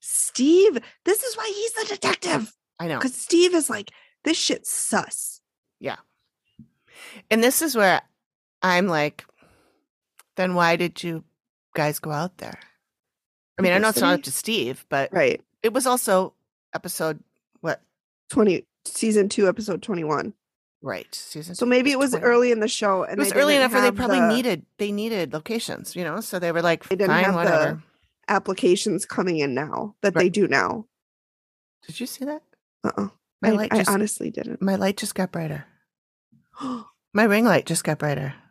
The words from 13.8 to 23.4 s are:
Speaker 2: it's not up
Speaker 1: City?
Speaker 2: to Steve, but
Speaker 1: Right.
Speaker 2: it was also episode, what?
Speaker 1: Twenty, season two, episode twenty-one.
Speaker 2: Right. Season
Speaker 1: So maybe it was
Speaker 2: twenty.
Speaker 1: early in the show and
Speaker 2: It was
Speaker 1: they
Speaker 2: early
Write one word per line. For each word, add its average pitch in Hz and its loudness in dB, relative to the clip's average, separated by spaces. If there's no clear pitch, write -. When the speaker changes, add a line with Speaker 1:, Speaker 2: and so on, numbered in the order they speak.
Speaker 2:
it's 208 0
not 175 4
up 175 0
Speaker 1:
City? - -20
Speaker 2:
to 131 -8
Steve, 156 -4
but 139 -2
Speaker 1:
Right. 147 2
Speaker 2:
it 226 0
was 254 0
also 208 2
episode, 160 -6
what? - -6
Speaker 1:
Twenty, 214 2
season 208 2
two, 208 2
episode 190 -2
twenty-one. 165 -4
Speaker 2:
Right. 110 -10
Season 160 -14
Speaker 1:
So 240 -2
maybe 247 4
it 262 0
was 277 2
Speaker 2:
twenty. 247 -4
Speaker 1:
early 240 4
in 226 2
the 214 0
show 196 0
and - -8
Speaker 2:
It 202 -4
was 196 2
Speaker 1:
they - 2
Speaker 2:
early 294 4